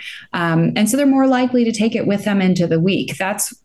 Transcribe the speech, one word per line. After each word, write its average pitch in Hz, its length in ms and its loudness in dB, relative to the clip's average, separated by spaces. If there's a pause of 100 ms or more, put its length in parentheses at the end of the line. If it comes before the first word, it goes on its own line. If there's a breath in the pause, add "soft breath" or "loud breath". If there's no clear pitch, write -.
(340 loud breath)
Um, 165 420 0
and 208 140 2
so 262 80 0
they're 285 100 2
more 269 180 4
likely 247 380 2
to 233 80 0
take 226 240 -2
it 214 100 -2
with 202 200 -2
them 196 160 0
into 175 260 2
the 165 140 0
week. 175 360 -2
That's, 202 480 -6